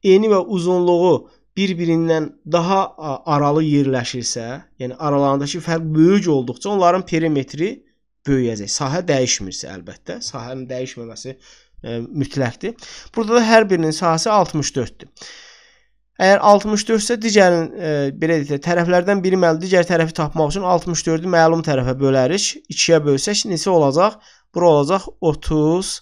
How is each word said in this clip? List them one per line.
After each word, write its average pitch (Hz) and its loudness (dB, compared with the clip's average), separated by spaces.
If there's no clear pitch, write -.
eni 202 4
və 196 4
uzunluğu 180 2
bir-birindən 165 0
daha, 175 0
a, 147 -10
aralı 147 2
yerləşirsə, 131 -2
yəni 127 -10
aralarındakı 143 -2
fərq 165 -4
böyük 180 4
olduqca 131 -2
onların 185 2
perimetri 156 -2
böyüyəcək. 117 -2
Sahə 151 -4
dəyişmirsə, 123 -4
əlbəttə, 95 -16
sahənin 127 -12
dəyişməməsi, 127 -12
e, 117 -8
mütləqdir. 139 -6
Burada 226 2
da 226 2
hər 220 6
birinin 165 0
sahəsi 165 0
altmış 185 0
dörddür. - -8
Əgər 190 6
altmış 208 4
dördsə, 226 0
digərin, 190 4
e, 175 -6
belə 160 0
deyək 143 -4
də, 139 -4
tərəflərdən 175 2
biri 185 0
məl-, 165 4
digər 180 2
tərəfi 165 0
tapmaq 151 -2
üçün 196 -4
altmış 175 0
dördü 165 -2
məlum 165 4
tərəfə 131 -2
bölərik. 135 0
İkiyə 165 2
bölsək, 147 0
neçə 175 -4
olacaq? 170 2
Bura 175 4
olacaq 151 0
otuz 156 -2